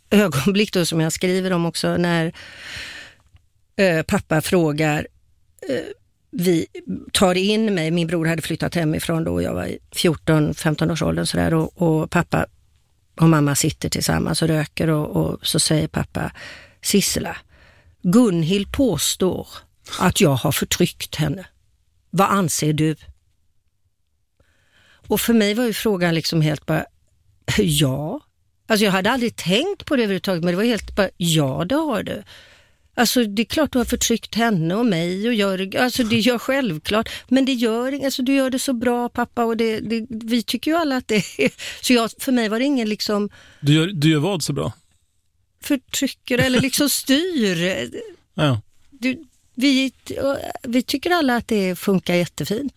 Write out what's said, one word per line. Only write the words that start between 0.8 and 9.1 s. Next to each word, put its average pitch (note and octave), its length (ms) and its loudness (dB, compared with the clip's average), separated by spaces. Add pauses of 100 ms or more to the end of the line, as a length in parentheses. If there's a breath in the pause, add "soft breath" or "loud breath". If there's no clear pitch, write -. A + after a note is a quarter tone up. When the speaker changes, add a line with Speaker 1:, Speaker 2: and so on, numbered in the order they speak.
Speaker 1:
som D#3+ 140 0
jag D#3+ 120 0
skriver F#3 400 -2
om E3+ 140 2
också E3+ 300 -2
när, E3+ 360 0 (1400 loud breath)
eh, F3 260 2
pappa D#3 380 0
frågar, D#3 680 0 (640)
eh, B3+ 160 -4 (460)
vi F3 360 0 (460)
tar F#3 220 4
in G#3 400 0
mig, D#3+ 160 -2
min E3+ 160 0
bror D#3+ 200 -2
hade D#3+ 160 0
flyttat - 320 -4
hemifrån E3 500 -2